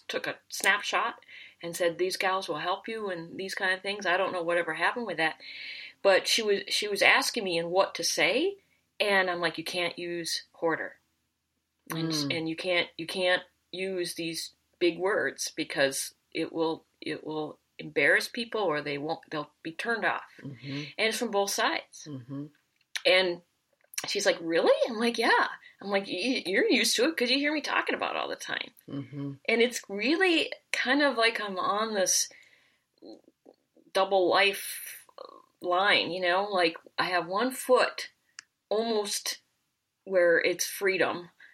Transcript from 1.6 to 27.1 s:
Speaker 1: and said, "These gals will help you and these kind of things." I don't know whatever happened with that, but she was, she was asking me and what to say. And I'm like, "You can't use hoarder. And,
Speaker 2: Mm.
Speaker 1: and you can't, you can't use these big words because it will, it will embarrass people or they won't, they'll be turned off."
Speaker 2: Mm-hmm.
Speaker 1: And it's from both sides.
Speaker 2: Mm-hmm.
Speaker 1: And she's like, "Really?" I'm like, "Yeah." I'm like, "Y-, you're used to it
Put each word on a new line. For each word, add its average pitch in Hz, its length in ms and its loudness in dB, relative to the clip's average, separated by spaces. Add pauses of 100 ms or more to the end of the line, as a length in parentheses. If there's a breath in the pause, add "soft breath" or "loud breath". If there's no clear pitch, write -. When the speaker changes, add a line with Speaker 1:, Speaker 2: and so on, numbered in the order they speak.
Speaker 1:
and 170 140 -6
said, 170 220 0
"These 185 180 0
gals 190 320 0
will 151 100 -4
help 185 300 -4
you 220 220 -6
and 170 280 -10
these 190 160 -8
kind 190 180 0
of 185 80 -4
things." 202 260 -6
I 175 100 4
don't 190 160 0
know 175 100 -2
whatever 165 320 0
happened 208 320 -2
with 170 120 -6
that, 160 180 0 (680 loud breath)
but 190 240 6
she - 160 0
was, 202 260 0
she - 200 -2
was 202 140 -2
asking 226 420 2
me 175 140 -2
and 170 120 -2
what 185 240 2
to 170 100 -6
say. 247 520 0 (420)
And 196 320 2
I'm 175 100 -4
like, 165 160 -2
"You 165 80 -8
can't 170 340 -4
use 170 440 -6 (100)
hoarder. 151 440 -4 (960)
And, 160 220 -4
Speaker 2:
Mm. 147 240 -2
Speaker 1:
and 160 120 -4
you 160 80 -6
can't, 175 320 -2 (100)
you 165 80 -8
can't 180 360 0 (300)
use 185 420 -6
these 165 360 -8 (300)
big 170 180 2
words 180 580 -2
because 139 560 -2 (220)
it 160 180 -4
will, 160 320 -2 (160)
it 156 240 -8
will 156 340 -8 (200)
embarrass 160 500 2
people 233 320 -6
or 151 220 0
they 143 160 -6
won't, 156 220 -6 (100)
they'll 147 200 -6 (120)
be 165 100 -10
turned 220 320 -4
off." - 260 -2 (140)
Speaker 2:
Mm-hmm. 135 260 -14 (280 loud breath)
Speaker 1:
And 220 100 2
it's 220 100 -2
from 233 120 -4
both 196 200 0
sides. - 560 -4
Speaker 2:
Mm-hmm. 139 380 -12 (600)
Speaker 1:
And 180 340 2 (640)
she's 202 200 -2
like, 175 160 4
"Really?" 180 340 4 (120)
I'm 226 100 -6
like, 233 180 0
"Yeah." 349 320 2 (340 soft breath)
I'm 196 60 -10
like, 202 180 0
"Y-, 208 380 -4
you're 233 240 10
used 226 280 6
to 233 120 6
it 320 80 0